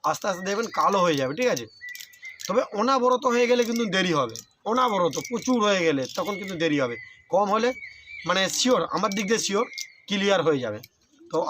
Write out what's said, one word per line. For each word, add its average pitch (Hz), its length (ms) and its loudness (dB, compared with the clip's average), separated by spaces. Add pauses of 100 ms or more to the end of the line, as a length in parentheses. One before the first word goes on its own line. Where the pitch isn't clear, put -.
আস্তে 156 200 -2
আস্তে 185 200 -4
দেবেন, 214 160 -2 (120)
কালো 190 280 2
হয়ে 151 160 2
যাবে, 131 180 -2
ঠিক 247 160 2
আছে? 120 100 -6 (840)
তবে 214 140 0 (180)
অনাবরত 247 440 2 (100)
হয়ে 240 180 4
গেলে 240 180 4
কিন্তু 233 140 0 (120)
দেরি 180 240 2
হবে, 113 160 -2 (360)
অনাবরত 208 440 2 (140)
প্রচুর 247 280 0 (100)
হয়ে 190 200 4
গেলে 139 160 2 (140)
তখন 190 220 -2
কিন্তু 190 240 -8
দেরি 151 200 2
হবে। 120 120 -2 (380)
কম 196 220 4
হলে 226 140 2 (580)
মানে 185 140 2 (160)
শিওর, 247 240 4 (140)
আমার 202 220 0
দিক 214 120 -2
দিয়ে 220 160 2
শিওর 202 200 0 (420)
ক্লিয়ার 196 400 2
হয়ে 147 180 4
যাবে। 107 140 -6 (520)
তো 156 60 0 (120)